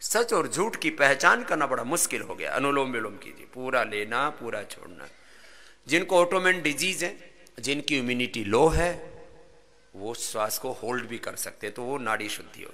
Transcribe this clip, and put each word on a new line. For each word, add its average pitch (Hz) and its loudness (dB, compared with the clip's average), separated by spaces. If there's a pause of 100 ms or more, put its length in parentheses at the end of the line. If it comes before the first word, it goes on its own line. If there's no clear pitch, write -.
सच 233 0
और 160 4
झूठ 185 0
की 156 -2
पहचान 165 6
करना 151 0
बड़ा 123 0
मुश्किल 131 0
हो - -10
गया, 76 -6
अनुलोम 135 0
विलोम 107 -4
कीजिए, - -18
पूरा 127 0
लेना, 110 -2
पूरा 113 -8
छोड़ना। 78 -16 (800)
जिनको 180 4
ऑटोमेन 180 4
disease 160 -2
है, - -8 (260)
जिनकी 143 0
immunity 123 -2
low 120 6
है, 165 2 (1040)
वो 104 -8
श्वास 107 -2
को 127 -6
hold 117 -4
भी 113 -8
कर - -10
सकते - -8
हैं, 104 -6
तो 123 -8
वो 131 -4
नाड़ी 110 -2
शुद्धि - -12
हो - -16